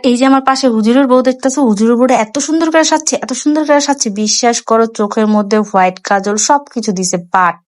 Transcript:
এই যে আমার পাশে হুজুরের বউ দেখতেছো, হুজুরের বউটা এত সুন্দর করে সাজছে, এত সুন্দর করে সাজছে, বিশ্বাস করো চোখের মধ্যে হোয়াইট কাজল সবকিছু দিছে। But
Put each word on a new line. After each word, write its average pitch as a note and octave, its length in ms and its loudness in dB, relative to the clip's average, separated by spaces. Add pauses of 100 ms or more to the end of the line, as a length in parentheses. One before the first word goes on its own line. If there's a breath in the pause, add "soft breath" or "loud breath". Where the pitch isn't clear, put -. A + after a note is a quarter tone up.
এই A#3+ 140 2
যে C4 80 2
আমার C4+ 160 4
পাশে C4+ 260 0
হুজুরের A#3 400 2
বউ B3+ 140 4
দেখতেছো, C4 400 -2
হুজুরের A3+ 340 2
বউটা B3 200 2
এত A3 240 -2
সুন্দর D#4+ 320 -2
করে D#4+ 120 2
সাজছে, D#4 380 -2
এত - 120 -10
সুন্দর D4+ 320 -2
করে C#4+ 160 2
সাজছে, C#4 280 -4
বিশ্বাস G#3+ 520 -2
করো A3+ 240 0
চোখের G#3+ 420 -2
মধ্যে G#3+ 300 0
হোয়াইট F#3+ 420 0
কাজল G3+ 360 -2
সবকিছু A#3+ 560 -2
দিছে। F#3 260 -4
But F3 360 0 (140)